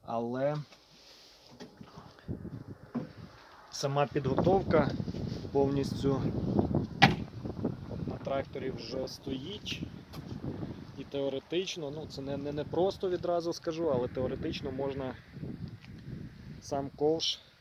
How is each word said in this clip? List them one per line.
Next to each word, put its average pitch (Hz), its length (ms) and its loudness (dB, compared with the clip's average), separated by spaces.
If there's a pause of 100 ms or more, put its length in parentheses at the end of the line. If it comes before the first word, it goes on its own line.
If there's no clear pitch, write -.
але 123 520 0 (3250)
сама 143 360 4
підготовка 151 840 6 (640)
повністю 139 720 4 (1800)
на - 100 -2
тракторі 135 540 -2
вже 127 380 -4
стоїть. 139 760 -6 (1160)
І 135 60 -8
теоретично, 139 880 -2
ну, 151 160 -6
це - 160 -10
не, 139 140 -4
не, 143 160 -4
не 147 120 -2
просто 185 460 2
відразу 170 420 0
скажу, 160 380 -2
але 127 180 2
теоретично 131 640 -2
можна 135 420 -2 (1500)
сам 139 300 -4
ковш 156 500 2 (200)